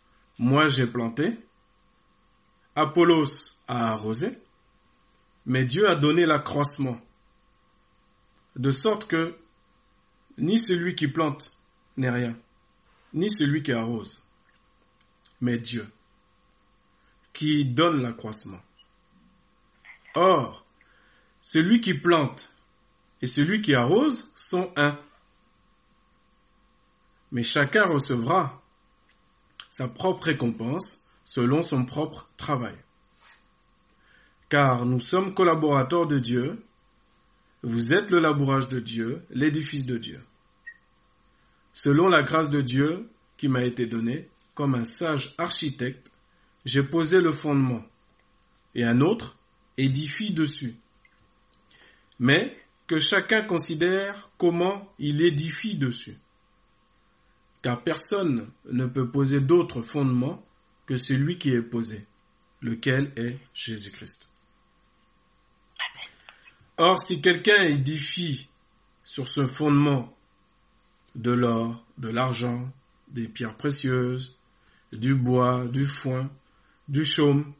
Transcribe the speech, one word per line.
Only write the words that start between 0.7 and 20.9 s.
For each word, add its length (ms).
planté, 520
Apollos 800
a 240
arrosé, 440
mais 180
Dieu 240
a 80
donné 300
l'accroissement, 760
de 140
sorte 360
que 300
ni 220
celui 340
qui 140
plante 480
n'est 140
rien, 280
ni 180
celui 320
qui 80
arrose, 500
mais 180
Dieu, 300
qui 320
donne 360
l'accroissement. 580
Or, 500